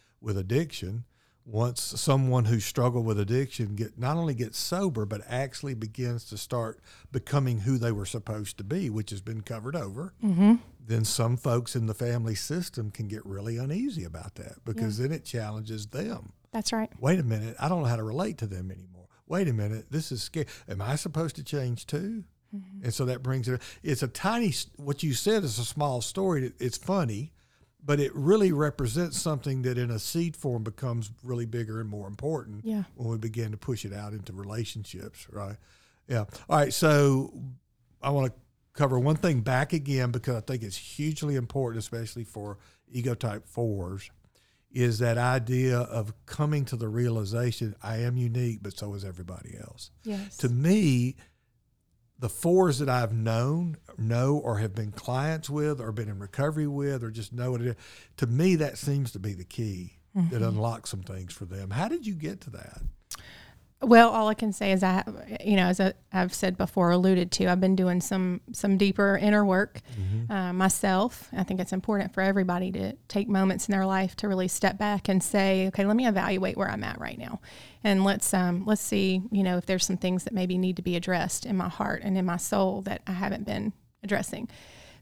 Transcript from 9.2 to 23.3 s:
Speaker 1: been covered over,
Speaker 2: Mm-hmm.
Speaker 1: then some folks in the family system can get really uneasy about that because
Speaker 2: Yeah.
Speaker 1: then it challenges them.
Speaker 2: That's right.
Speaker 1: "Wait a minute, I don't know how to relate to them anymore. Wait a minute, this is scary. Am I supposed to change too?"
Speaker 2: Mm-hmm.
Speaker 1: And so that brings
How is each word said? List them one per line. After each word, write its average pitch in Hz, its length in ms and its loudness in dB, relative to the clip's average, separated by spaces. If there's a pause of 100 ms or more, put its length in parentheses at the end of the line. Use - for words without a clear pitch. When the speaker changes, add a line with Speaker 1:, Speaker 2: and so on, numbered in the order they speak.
Speaker 1:
been 110 180 -8
covered 113 340 -8
over, 135 380 -8 (100)
Speaker 2:
Mm-hmm. 202 340 8 (300)
Speaker 1:
then 110 200 2
some 120 320 2
folks 120 360 0
in 113 120 0
the 110 80 -2
family 120 400 -2
system 135 560 -6
can 107 180 -6
get 107 160 -8
really 101 320 -6
uneasy 165 480 -4
about 82 300 -12
that - 320 -16
because 110 340 -2
Speaker 2:
Yeah. 131 60 0
Speaker 1:
then 156 100 -2
it 127 80 -10
challenges 107 640 -6
them. 208 460 -8 (200)
Speaker 2:
That's 220 180 -2
right. 220 200 -2 (100)
Speaker 1:
"Wait 160 180 4
a 165 40 0
minute, 113 360 -2
I 151 120 -2
don't 180 100 0
know 135 80 0
how 117 80 2
to 110 60 -4
relate 123 360 -4
to 117 80 -6
them 92 240 -8
anymore. 92 380 -18 (180)
Wait 175 220 0
a 123 60 2
minute, 107 360 -2
this 156 220 -4
is 117 100 -6
scary. - 240 -4 (220)
Am 95 140 -6
I 127 140 -2
supposed 156 400 -4
to 151 60 -12
change 127 440 -4
too?" 196 380 -4 (300)
Speaker 2:
Mm-hmm. 190 300 -12
Speaker 1:
And 120 80 -2
so 131 140 -2
that 123 160 -2
brings 131 260 -2